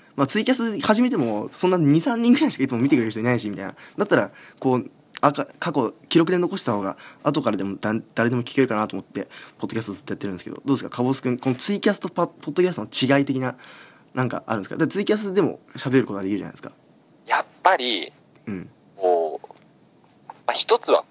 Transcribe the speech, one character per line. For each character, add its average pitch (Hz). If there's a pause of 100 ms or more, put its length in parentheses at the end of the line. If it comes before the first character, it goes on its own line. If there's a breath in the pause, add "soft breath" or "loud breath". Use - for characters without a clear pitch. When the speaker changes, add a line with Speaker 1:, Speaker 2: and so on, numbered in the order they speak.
(160 soft breath)
Speaker 1:
ま 139
あ、 -
ツ 208
イ 220
キ 240
ャ -
ス 226
始 214
め 247
て 262
も、 113
そ -
ん 185
な 185
二、 156
三 233
人 240
ぐ 285
ら 302
い -
し -
か 135
い 135
つ 131
も 120
見 123
て 165
く -
れ 113
る 110
人 107
い -
な 123
い 117
し、 110
み 98
た 92
い -
な。 95 (220 loud breath)
だ 196
っ 202
た 175
ら、 104 (280 loud breath)
こ 131
う、 - (300)
あ 143
か-、 143 (120)
過 175
去、 135 (160)
記 -
録 165
で 180
残 175
し -
た 120
方 101
が、 95 (260 loud breath)
後 147
か 113
ら 104
で 98
も 98
だ-、 107 (220)
誰 117
で 127
も 120
聞 -
け 135
る 123
か 110
な 107
と 92
思 98
っ -
て、 - (280 loud breath)
ポ -
ッ -
ド -
キ -
ャ 113
ス -
ト 101
ず 92
っ -
と 104
や -
っ -
て 101
る 98
ん -
で 85
す -
け -
ど、 -
ど 139
う -
で -
す -
か、 87
カ 120
ボ 131
ス 131
君、 123
こ 131
の 127
ツ -
イ 202
キ 214
ャ 202
ス 202
と 180
パ-、 175
ポ -
ッ -
ド 180
キ -
ャ 180
ス -
ト 107
の 135
違 -
い 139
的 131
な、 127 (580 loud breath)
な 127
ん 120
か -
あ -
る 101
ん -
で -
す -
か？ -
で、 156
ツ 185
イ 202
キ 208
ャ 214
ス 202
で 196
も 120 (160)
喋 131
る 117
こ 107
と -
が 98
で 95
き -
る 101
じ 87
ゃ 82
な -
い -
で -
す -
か。 - (560)
Speaker 2:
や -
っ - (160)
ぱ 185
り、 101 (360)
Speaker 1:
う 113
ん。 90 (280)
Speaker 2:
こ 85
う、 - (800)
ま - (140)
あ、 -
一 -
つ -
は -